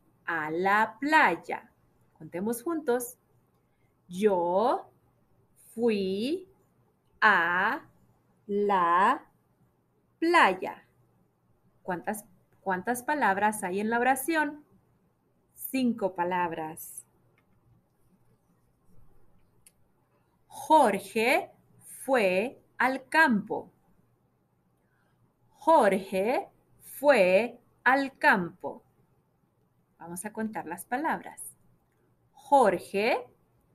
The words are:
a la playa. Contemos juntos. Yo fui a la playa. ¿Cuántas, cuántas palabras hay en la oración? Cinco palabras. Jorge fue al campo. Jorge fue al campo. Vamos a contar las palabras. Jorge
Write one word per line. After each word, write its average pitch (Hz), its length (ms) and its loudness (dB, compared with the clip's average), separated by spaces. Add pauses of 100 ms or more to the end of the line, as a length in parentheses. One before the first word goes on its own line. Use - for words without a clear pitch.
(260)
a 156 240 -6
la 196 520 0
playa. 277 680 0 (480)
Contemos 202 460 -8
juntos. 254 540 -4 (920)
Yo 190 840 0 (840)
fui 226 760 -2 (720)
a 196 680 2 (640)
la 202 760 2 (920)
playa. 294 680 2 (1000)
¿Cuántas, 196 420 -8 (360)
cuántas 196 420 -4
palabras 214 600 0
hay 185 160 -4
en 214 100 -4
la 233 100 0
oración? 294 680 -2 (880)
Cinco 220 640 -4
palabras. 175 880 -6 (3500)
Jorge 247 1040 2 (540)
fue 208 560 0 (160)
al 262 320 -2
campo. 240 600 0 (1800)
Jorge 262 960 2 (340)
fue 226 800 2 (240)
al 262 340 0
campo. 180 640 -2 (1160)
Vamos 170 260 -14
a 214 80 -10
contar 214 320 -6
las 170 200 -10
palabras. 247 560 -6 (880)
Jorge 233 960 0 (480)